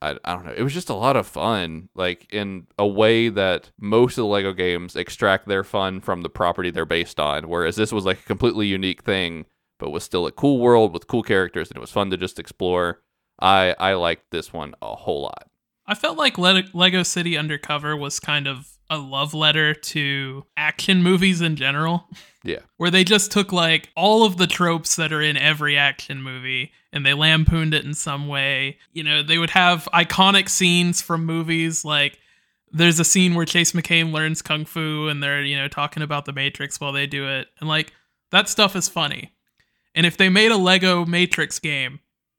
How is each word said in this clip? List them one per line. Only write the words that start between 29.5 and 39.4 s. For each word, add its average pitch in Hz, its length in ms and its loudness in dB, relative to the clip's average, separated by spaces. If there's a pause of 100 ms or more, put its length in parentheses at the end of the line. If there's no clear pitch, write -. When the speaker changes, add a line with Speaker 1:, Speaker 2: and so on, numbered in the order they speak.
Speaker 2:
have 180 420 4
iconic 190 560 4
scenes 175 540 2
from 165 240 -2
movies, 165 580 -2
like, 147 340 0 (520)
there's 165 280 4
a 165 60 2
scene 180 300 4
where 170 100 0
Chase 170 280 2
McCain 165 400 0
learns 156 280 -2
kung 151 240 -4
fu 156 440 -4
and 143 140 -4
they're, 143 200 -2
you 143 140 -2
know, 139 120 -4
talking 147 340 -4
about 147 220 -4
the 139 80 -10
Matrix 139 480 -6
while 139 120 -6
they 139 140 -2
do 139 220 -6
it. 135 200 -8 (120)
And, 156 80 -6
like, 156 240 -2 (380)
that 190 180 2
stuff 202 260 2
is 180 140 -2
funny. - 440 -6 (600)